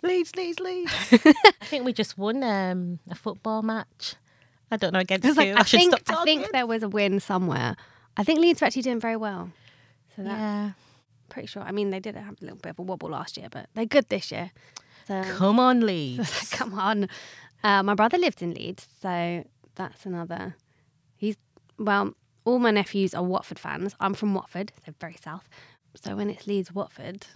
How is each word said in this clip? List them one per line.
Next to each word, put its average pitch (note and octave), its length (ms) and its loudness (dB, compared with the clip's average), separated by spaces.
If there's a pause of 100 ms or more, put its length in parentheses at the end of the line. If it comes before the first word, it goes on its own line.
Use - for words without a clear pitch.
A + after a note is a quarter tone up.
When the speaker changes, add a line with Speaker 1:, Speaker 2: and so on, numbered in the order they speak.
Speaker 1:
Leeds, F4+ 340 0
Leeds, F4 240 -4
Leeds. F4+ 320 -4 (200)
Speaker 2:
<laughs> - 0 -
Speaker 1:
I E4+ 520 8
think C4 200 -4
we B3+ 80 0
just - 260 -2
won, A3+ 240 0
um, F#3 560 -2 (120)
a E3+ 40 -8
football A3 480 -6
match. - 540 -8 (540)
I A3+ 60 -2
don't F#3 160 -2
know F#3 80 2
against F#3+ 260 0
Speaker 2:
It's C#4+ 100 6
like, D4+ 120 6
Speaker 1:
who. G3 60 -4
Speaker 2:
I A#3+ 60 6
Speaker 1:
I - 40 8
should E4+ 160 6
Speaker 2:
think, F4+ 180 8
Speaker 1:
stop - 220 -2
Speaker 2:
I E4+ 40 0
think D4+ 180 4
Speaker 1:
talking. G#4 100 -6
Speaker 2:
there B3+ 140 0
was A3+ 160 -2
a G#3+ 60 -4
win G3+ 320 0
somewhere. E3+ 560 -2 (400)
I G#3 80 0
think D#4 160 4
Leeds E4+ 220 4
are D4 40 4
actually C4 160 0
doing A#3+ 180 -2
very A3+ 160 -4
well. F#3+ 340 -8 (640)
So G3+ 60 -12
that's G3+ 160 -6
Speaker 1:
Yeah. G#3 320 -4 (580)
Speaker 2:
pretty - 200 -14
sure. G3+ 140 -12
I G3 100 -10
mean, G3+ 180 -2
they F#3+ 100 -6
did G#3 160 -12
have G#3 240 -14
a F#3+ 40 -16
little - 140 -16
bit - 120 -14
of E3 80 -16
a F3 40 -12
wobble F#3 280 -8
last - 260 -10
year, - 140 -14
but - 240 -16
they're A3+ 120 -4
good - 240 4
this - 200 -6
year. F3 200 -10 (560)
So F#3+ 160 -4 (140)
Speaker 1:
Come G3 220 4
on, B3+ 220 6
Speaker 2:
<laughs> A3+ 60 4
Speaker 1:
Leeds. D#3+ 640 -4
Speaker 2:
Come A#3+ 280 -6
on. G3+ 300 0 (560)
Uh, G3 180 4
my G3+ 120 2
brother A3 240 4
lived F4 240 0
in E3+ 120 -6
Leeds, - 320 -12 (160)
so F3 420 -4 (300)
that's - 320 -12
another. F3 500 -8 (600)
He's, G#3 200 -4 (420)
well, G3+ 360 0 (360)
all B3 80 4
my A#3+ 120 4
nephews G3 440 0
are F3+ 80 -4
Watford F3+ 360 -4
fans. E3+ 420 -8
I'm G3 140 -2
from G3+ 200 -2
Watford, F#3+ 380 -8 (120)
so D#3 160 -18
very E3 160 -14 (120)
south. E3 200 -16 (460)
So - 220 -10
when G#3 140 -4
it's - 160 -12
Leeds G3 260 -4
Watford - 640 -10